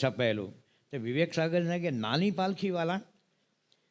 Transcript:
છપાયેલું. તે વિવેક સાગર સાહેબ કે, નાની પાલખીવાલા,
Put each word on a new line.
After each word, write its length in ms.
છપાયેલું. 600
તે 60
વિવેક 360
સાગર 320
સાહેબ 160
કે, 80
નાની 420
પાલખીવાલા, 720